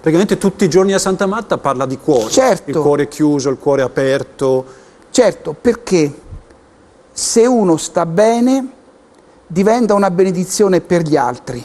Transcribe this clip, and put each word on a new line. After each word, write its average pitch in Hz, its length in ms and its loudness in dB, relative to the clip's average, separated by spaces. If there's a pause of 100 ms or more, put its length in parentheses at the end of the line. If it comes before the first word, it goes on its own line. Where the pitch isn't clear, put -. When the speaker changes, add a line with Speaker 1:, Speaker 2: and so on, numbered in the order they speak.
Speaker 1:
Praticamente 180 380 0
tutti 202 260 -2
i 175 40 2
giorni 190 260 2
a 190 40 0
Santa 190 280 -2
Marta 202 320 -4
parla 135 260 -2
di 131 140 -8
cuore. 117 320 0
Speaker 2:
Certo. 233 400 0
Speaker 1:
Il 139 60 -4
cuore 147 320 0
chiuso, 147 420 -2
il 127 80 -6
cuore 139 240 0
aperto. 131 800 -2 (460)
Speaker 2:
Certo, 170 500 0
perché 175 520 0 (1000)
se - 340 0
uno 214 300 2
sta 170 300 -4
bene 233 640 0 (760)
diventa 208 480 2
una 202 160 2
benedizione 185 680 0
per 170 220 -2
gli 151 140 0
altri 123 480 -4